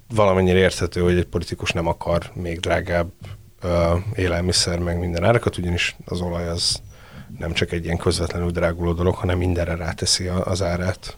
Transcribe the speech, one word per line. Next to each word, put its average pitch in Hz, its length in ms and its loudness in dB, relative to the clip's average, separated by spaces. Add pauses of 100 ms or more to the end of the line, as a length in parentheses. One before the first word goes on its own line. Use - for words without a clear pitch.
(160)
valamennyire 95 420 6
érthető, 92 440 2
hogy 90 160 4
egy 87 80 2
politikus - 460 -4
nem 85 160 -2
akar 85 460 -2
még 85 260 -6
drágább 87 480 0 (540)
ö, 85 320 2 (220)
élelmiszer, 87 640 0
meg 87 200 -2
minden 85 240 -2
árakat, 113 340 2
ugyanis 87 380 -2 (100)
az 90 160 -4
olaj 87 260 -4
az - 340 -2 (580)
nem 82 140 -4
csak - 180 -2
egy 87 140 -2
ilyen 85 120 0
közvetlenül 87 540 0
dráguló 87 420 0
dolog, 87 220 2
hanem 90 220 0
mindenre 87 380 0
ráteszi 87 520 -2
a, 90 180 0
az 92 160 -2
árát. 90 560 -2